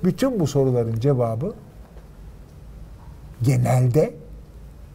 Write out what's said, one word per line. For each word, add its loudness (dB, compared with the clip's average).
Bütün 2
bu 2
soruların 2
cevabı 0
genelde 4